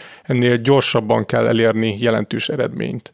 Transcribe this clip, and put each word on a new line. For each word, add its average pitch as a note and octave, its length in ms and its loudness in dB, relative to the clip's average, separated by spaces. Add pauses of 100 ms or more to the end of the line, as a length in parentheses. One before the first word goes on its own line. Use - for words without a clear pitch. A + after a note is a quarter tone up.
(220)
ennél B2 340 2
gyorsabban A2+ 720 2
kell A#2 200 0
elérni A2+ 540 2
jelentős A2+ 480 -2
eredményt. A#2+ 640 -6